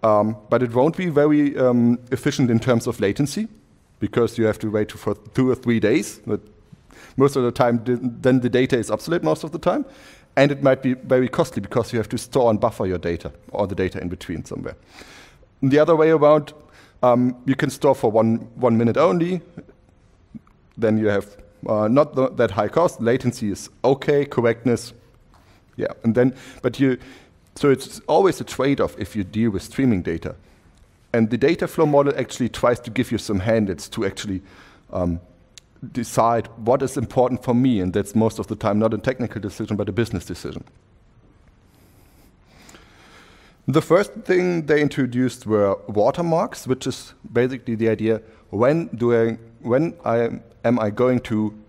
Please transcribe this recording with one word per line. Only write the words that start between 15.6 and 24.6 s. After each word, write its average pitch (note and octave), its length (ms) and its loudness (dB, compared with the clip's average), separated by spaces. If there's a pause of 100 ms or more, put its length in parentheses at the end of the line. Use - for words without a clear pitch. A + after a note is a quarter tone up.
The C#3 160 4
other D#3 160 6
way D#3 160 4
around, D3+ 420 4 (520)
um, B2 320 4 (100)
you C3+ 80 2
can C3+ 160 -2
store C#3 240 2
for A#2+ 160 0
one, A2+ 280 2 (180)
one A#2 200 2
minute A2+ 200 2
only. F3 460 0 (1300)
Then A2 220 2
you A2 80 2
have, G2+ 300 -2 (320)
uh, G#2+ 180 2
not C#3+ 300 2
the, C3 140 2
that A#2+ 200 0
high G#2 160 0
cost. E3 340 0
Latency A#2 520 -2
is - 180 -12 (140)
okay, C#3+ 400 2
correctness, A#2 680 -2 (840)